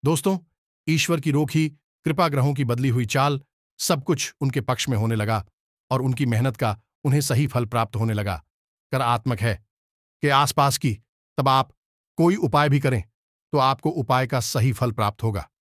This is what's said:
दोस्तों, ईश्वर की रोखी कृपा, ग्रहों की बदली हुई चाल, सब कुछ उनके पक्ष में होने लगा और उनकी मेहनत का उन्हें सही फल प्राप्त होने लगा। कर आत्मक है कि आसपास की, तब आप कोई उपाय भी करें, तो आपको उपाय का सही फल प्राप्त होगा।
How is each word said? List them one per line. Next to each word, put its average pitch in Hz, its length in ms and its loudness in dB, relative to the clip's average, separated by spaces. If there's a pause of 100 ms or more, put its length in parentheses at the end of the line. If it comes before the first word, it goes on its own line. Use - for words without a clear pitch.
दोस्तों, 170 320 0 (520)
ईश्वर 160 300 0
की 151 120 -2
रोखी 151 380 0 (360)
कृपा, 160 220 0
ग्रहों 139 260 0
की 135 100 -2
बदली 123 260 0
हुई 120 160 0
चाल, 139 360 0 (380)
सब 147 240 -2
कुछ - 380 -4
उनके 135 200 -2
पक्ष - 280 -4
में 120 80 0
होने 113 180 0
लगा 107 300 -2 (460)
और 131 100 0
उनकी 131 240 0
मेहनत 117 320 0
का 107 240 -2 (220)
उन्हें 143 180 2
सही 139 260 0
फल 123 180 -2
प्राप्त 113 300 -4
होने 110 180 0
लगा। 98 300 -4 (480)
कर 131 100 -2
आत्मक 117 400 0
है 110 240 -2 (560)
कि 147 80 2
आसपास 139 480 2
की, 110 220 -2 (380)
तब 135 120 2
आप 135 220 2 (460)
कोई 170 180 4
उपाय 147 340 2
भी 139 100 4
करें, 127 240 0 (480)
तो 147 60 0
आपको 135 320 0
उपाय 131 380 0
का 131 120 -2
सही 120 340 0
फल 120 180 -2
प्राप्त 107 320 -2
होगा। 98 260 -4 (120)